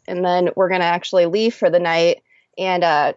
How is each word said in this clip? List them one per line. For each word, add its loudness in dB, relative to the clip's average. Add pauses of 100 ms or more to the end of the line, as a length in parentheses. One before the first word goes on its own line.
and -4
then 0
we're 2
gonna 0
actually 0
leave -2
for 0
the 2
night 0 (360)
and, -2
uh, 2